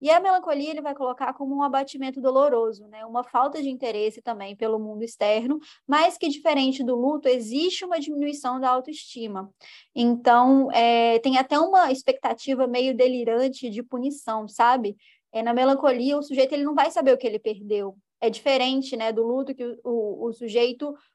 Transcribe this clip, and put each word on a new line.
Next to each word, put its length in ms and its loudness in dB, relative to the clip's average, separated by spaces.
E 60 4
a 80 6
melancolia 500 0
ele 120 -8
vai 120 -6
colocar 400 -4
como 220 -6
um 80 -2
abatimento 580 -4
doloroso, 680 2
né? 180 -18
Uma 160 -4
falta 360 -2
de 120 -4
interesse 500 -4
também 340 -10
pelo 220 -2
mundo 240 -8
externo, 560 0
mas 280 2
que, 140 -4
diferente 540 0
do 120 0
luto, 320 -2
existe 560 -2
uma 160 -4
diminuição 600 -6
da 100 0
autoestima. 840 -6
Então, 760 4
é, 460 4
tem 220 2
até 180 0
uma 340 4
expectativa 760 -2
meio 280 0
delirante 720 0
de 140 -8
punição, 640 -6
sabe? 480 2
É, 80 -4
na 140 0
melancolia, 640 2
o 20 -4
sujeito 320 0
ele 100 -2
não 120 -2
vai 160 2
saber 200 2
o 60 6
que 80 -6
ele 140 -4
perdeu. 580 -6
É 80 0
diferente, 640 0
né, 160 -2
do 140 0
luto 300 -2
que 100 -8
o, 180 -10
o, 440 -4
o 60 -6
sujeito, 600 -2